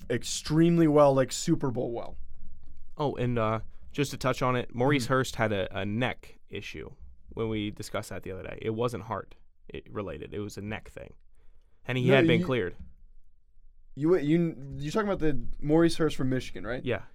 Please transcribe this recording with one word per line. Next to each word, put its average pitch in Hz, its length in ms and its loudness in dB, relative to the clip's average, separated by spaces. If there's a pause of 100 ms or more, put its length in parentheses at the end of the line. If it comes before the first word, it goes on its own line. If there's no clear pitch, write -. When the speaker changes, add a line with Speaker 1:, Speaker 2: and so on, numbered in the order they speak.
Speaker 1:
extremely 160 800 4
well, 147 260 8
like 131 180 2
Super 151 380 0
Bowl 123 220 -2
well. 110 260 -6 (800)
Speaker 2:
Oh, 143 200 0
and, 123 200 0
uh, 110 220 0 (320)
just 143 180 -2
to 131 80 -8
touch 127 240 -2
on 127 140 2
it, 113 180 -4
Maurice 127 300 4
Speaker 1:
Mm-hmm. 131 100 0
Speaker 2:
Hurst 131 220 0
had 110 160 0
a, 98 260 -2
a 98 80 -2
neck 107 540 -4 (100)
issue - 400 -10 (440)
when 110 160 -2
we 107 200 -2
discussed 104 400 -8
that 92 140 -10
the 92 80 -8
other 92 100 -10
day. - 220 -10
It 110 80 -2
wasn't 113 320 -2
heart, 101 320 -8 (320)
it, - 240 -12
related. 98 420 -8
It 101 60 -6
was 104 180 -8
a 101 40 -10
neck 104 280 -10
thing. - 240 -16 (720)
And 127 100 -4
he 127 120 0
Speaker 1:
No, 139 80 8
Speaker 2:
had 131 100 8
been - 140 6
Speaker 1:
you 180 80 0
Speaker 2:
cleared. 117 280 -2 (1200)
Speaker 1:
You, 160 220 4
you, 160 380 2 (220)
you're 147 140 -8
talking 208 180 0
about 175 100 -2
the 147 200 6 (220)
Maurice 160 360 6
Hurst 151 180 2
from 131 140 0
Michigan, 123 360 -4
right? 123 180 -6
Speaker 2:
Yeah. 110 180 -2 (140)